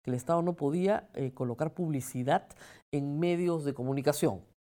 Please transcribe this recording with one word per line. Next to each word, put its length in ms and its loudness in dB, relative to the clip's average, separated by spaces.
que 100 -4
el 40 2
Estado 260 2
no 120 0
podía, 600 0
eh, 200 -4
colocar 400 -2
publicidad 720 -2
en 260 -2
medios 460 2
de 80 0
comunicación 680 0